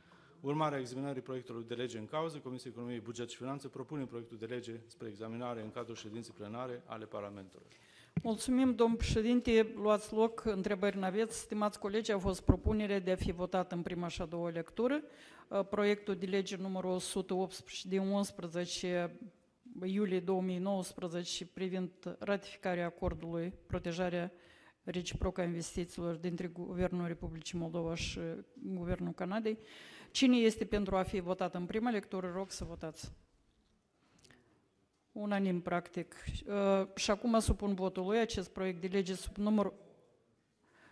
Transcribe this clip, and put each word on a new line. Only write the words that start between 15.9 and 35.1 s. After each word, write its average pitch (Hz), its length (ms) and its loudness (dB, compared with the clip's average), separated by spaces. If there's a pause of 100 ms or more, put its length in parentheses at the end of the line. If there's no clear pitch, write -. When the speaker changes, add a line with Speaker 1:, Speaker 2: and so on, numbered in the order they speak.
Speaker 2:
de 180 100 -4
lege 190 300 0
numărul 185 360 -2
o 180 80 2
sută 185 340 -2
optsprezece - 540 -2
din 190 120 2
unsprezece 180 1200 0 (640)
iulie 190 360 2
două 185 220 2
mii 185 160 0
nouăsprezece 180 880 -2
privind 185 460 -2 (280)
ratificarea 190 640 -2
acordului 170 680 -2 (140)
protejarea 175 640 0 (520)
reciprocă 180 580 -2
a - 20 2
investițiilor 170 720 -2
dintre 175 320 -2
Guvernul 175 600 -2
Republicii 165 500 -6
Moldova 165 380 -2
și - 240 -4 (340)
Guvernul 175 600 -2
Canadei. 220 440 -2 (540)
Cine 247 260 8
este 220 280 6
pentru 190 300 0
a 190 80 6
fi 190 160 -2
votat 180 360 0
în 175 100 -2
prima 220 240 0
lectură, 196 460 -2
rog 190 160 -4
să - 120 -6
votați. 165 480 -8 (2000)